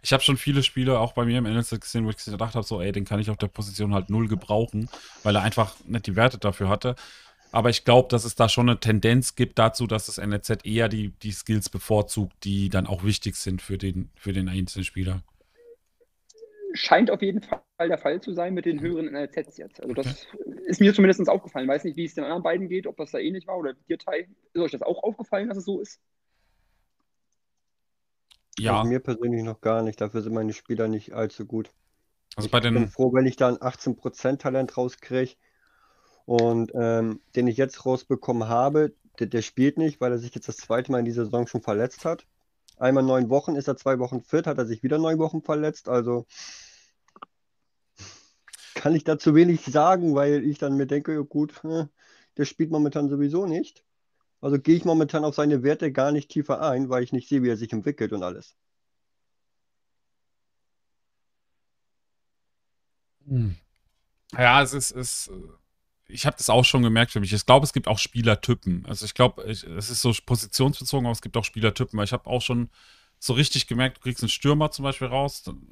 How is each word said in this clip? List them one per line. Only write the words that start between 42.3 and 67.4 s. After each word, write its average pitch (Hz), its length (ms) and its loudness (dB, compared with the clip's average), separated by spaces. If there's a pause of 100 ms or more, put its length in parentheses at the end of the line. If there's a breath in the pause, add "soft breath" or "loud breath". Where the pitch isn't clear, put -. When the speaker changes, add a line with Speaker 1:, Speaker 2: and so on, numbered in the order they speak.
Speaker 3:
Einmal 131 260 2
neun 131 280 2
Wochen, 147 260 2
ist 143 100 -4
er 135 100 -2
zwei 135 220 0
Wochen 123 240 -4
fit, 165 240 -2
hat 143 120 -4
er 120 80 -2
sich 113 160 -8
wieder 143 160 0
neun 160 200 0
Wochen 160 240 -2
verletzt. 151 460 -4
Also 120 380 0 (2500 loud breath)
kann 151 200 2
ich 156 100 0
dazu 151 300 4
wenig 170 280 6
sagen, 156 520 4
weil 143 300 2
ich 147 140 -2
dann 139 180 0
mir 139 100 0
denke, 147 280 -2
ja 151 60 -2
gut, 147 440 -4
äh, 160 220 -4 (500 soft breath)
der 143 80 0
spielt 160 260 -4
momentan 147 380 0
sowieso 143 380 0
nicht. - 360 -6 (580)
Also 143 180 0
gehe 160 180 4
ich 170 100 0
momentan 160 380 2
auf 147 100 -2
seine 147 280 2
Werte 147 300 0
gar 135 200 2
nicht 147 180 -2
tiefer 147 320 -2
ein, 135 260 0
weil 127 140 0
ich 120 100 -8
nicht 127 160 -4
sehe, 139 140 0
wie 123 80 2
er 110 80 0
sich 113 140 -8
entwickelt 110 400 -4
und 98 100 -4
alles. 90 320 -8 (4000)
Speaker 1:
Hm. 117 300 -2 (760)
Ja, 127 300 6
es 131 100 -2
ist, 139 200 -4
es, - 380 -8 (800)
ich - 160 -6
hab 143 140 0
das - 100 -2
auch 120 160 8
schon 127 180 4
gemerkt 117 300 4
für 110 80 0
mich. 98 140 -2
Ich 104 100 0